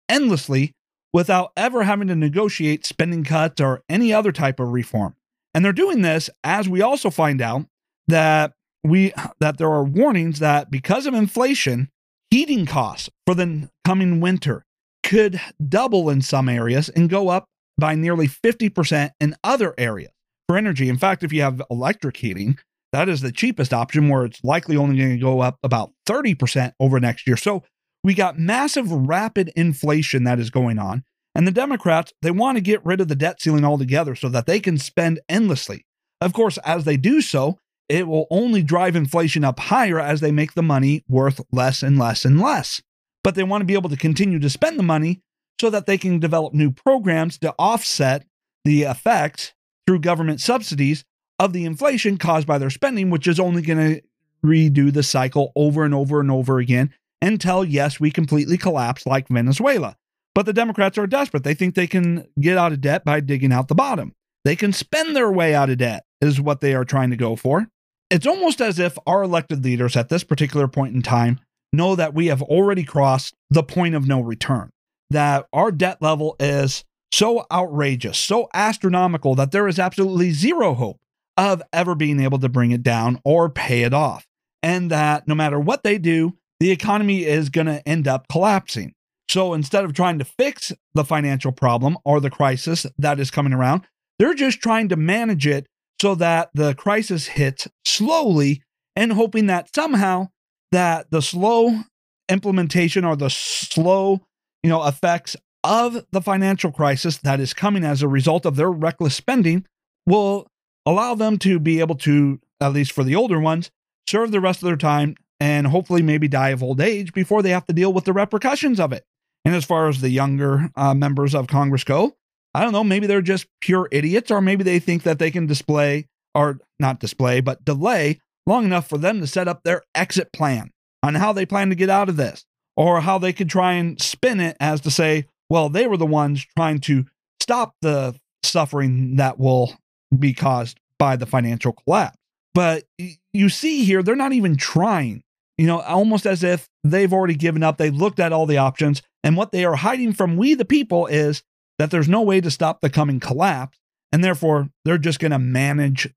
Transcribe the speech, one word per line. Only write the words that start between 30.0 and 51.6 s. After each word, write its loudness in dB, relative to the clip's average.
that 2
is -4
going 0
on. -4
And 2
the 2
Democrats, 0
they 0
want 0
to 0
get 0
rid 0
of 2
the -2
debt -2
ceiling 2
altogether 0
so -6
that -2
they 2
can 0
spend -2
endlessly. -2
Of 0
course, 0
as -4
they 0
do 4
so, -2
it -2
will -2
only 2
drive 2
inflation 0
up 0
higher 0
as -2
they 0
make 0
the -2
money 2
worth 2
less 0
and 4
less 0
and 6
less. -2
But 2
they -2
want -2
to -2
be 0
able -2
to -4
continue 0
to 0
spend -2
the 0
money 0
so 2
that -2
they 0
can 0
develop 0
new 2
programs 0
to -4
offset -2
the 4
effects -2
through 2
government 0
subsidies -2
of 0
the -4